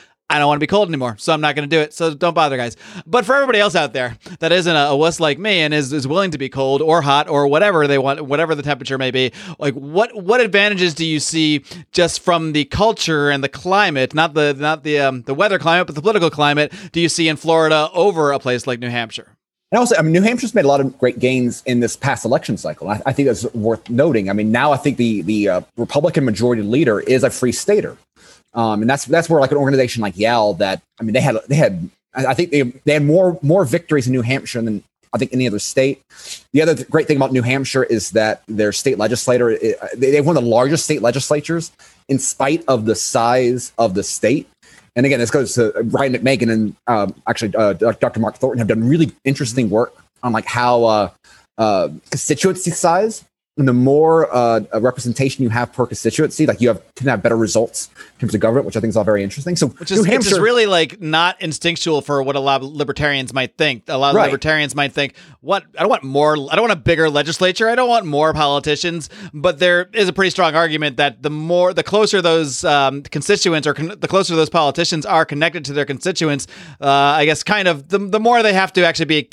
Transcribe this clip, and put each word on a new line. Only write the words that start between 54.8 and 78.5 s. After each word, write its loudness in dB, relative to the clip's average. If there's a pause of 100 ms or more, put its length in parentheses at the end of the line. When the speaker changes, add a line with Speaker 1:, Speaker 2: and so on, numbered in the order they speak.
Speaker 2:
you 0
have -2
per 0
constituency, -2
like, 0
you 4
have, 0 (180)
tend -4
to 2
have -2
better 2
results -2 (240)
in -12
terms -2
of -2
government, 2
which -6
I 0
think -2
is -4
all 2
very 2
interesting. -6
So 2
Speaker 1:
Which -8
is, 2
Speaker 2:
New 4
Speaker 1:
which 2
is -2
Speaker 2:
Hampshire 0
Speaker 1:
really, 2
like, 0
not -2
instinctual -2
for -2
what -2
a 0
lot 0
of -10
libertarians -4
might -4
think. -2
A -2
lot 2
of 2
Speaker 2:
Right. 4
Speaker 1:
libertarians -2
might -2
think, -4 (260)
"What? -2 (120)
I -4
don't 2
want 0
more, 2 (120)
I 0
don't 4
want 2
a -2
bigger 2
legislature. 0
I 2
don't 2
want 2
more 2
politicians." -2 (240)
But 0
there 2
is 0
a -2
pretty 2
strong 0
argument 0
that 0
the -4
more, 0
the -2
closer 2
those, 0
um, 2
constituents 0
or 0
con-, -6
the -4
closer 0
those 2
politicians 0
are 2
connected -2
to -10
their -2
constituents, -4 (320)
uh, -2
I 4
guess 0
kind 0
of -2
the, 0
the -2
more 4
they 4